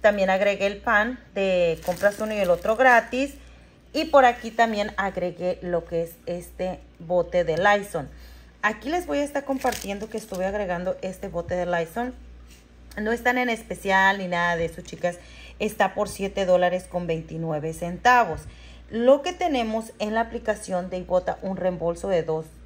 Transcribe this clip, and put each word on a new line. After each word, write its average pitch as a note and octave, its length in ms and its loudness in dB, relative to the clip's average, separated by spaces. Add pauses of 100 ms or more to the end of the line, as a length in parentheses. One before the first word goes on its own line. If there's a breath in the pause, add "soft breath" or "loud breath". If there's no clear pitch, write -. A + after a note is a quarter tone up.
también G3+ 280 4
agregué G3 380 2
el G3+ 100 -2
pan A#3 400 0 (160)
de F3+ 520 2
compras G3 340 0
uno G#3+ 140 -4
y G#3+ 40 -4
el F#3+ 120 0
otro F3+ 260 2
gratis. B3 580 4 (600 soft breath)
Y D#4 120 -2
por C4+ 200 8
aquí A#3+ 260 2
también G#3 460 0
agregué F3+ 640 -4
lo F3 240 -2
que E3+ 180 -2
es E3 80 -8 (140)
este F3+ 560 -8 (180)
bote F3 460 2
de D#3+ 120 0
Lysol. G3 520 2 (520 loud breath)
Aquí A3 280 -2
les F4 180 -2
voy C#4+ 120 0
a D4 40 0
estar C#4+ 220 -4
compartiendo A3+ 640 -4
que A3 80 -8
estuve F#3+ 280 -6
agregando F#3 560 -4
este F#3+ 280 -8
bote E3+ 260 -4
de F3+ 100 -2
Lysol. F3 480 -4 (880 loud breath)
No A3 120 0
están A#3+ 240 0
en B3 120 0
especial G3 680 2
ni F#3+ 100 -6
nada F3 300 0
de E3+ 80 0
eso, E3 160 -8
chicas. - 360 -4 (420 loud breath)
Está G#3 360 0
por G3+ 140 0
siete G3 360 -4
dólares F3+ 420 4
con F3 200 -6
veintinueve D#3+ 680 -4
centavos. D#3+ 680 2 (480 loud breath)
Lo B3+ 320 6
que F4+ 120 -4
tenemos A#3 680 -2
en G#3+ 140 -4
la A3+ 80 0
aplicación G#3 680 -4
de F#3 80 -6
Ibotta, F3+ 440 0
un F#3+ 160 -4
reembolso F3 520 -2
de E3+ 140 2
dos D#3+ 220 -4 (200)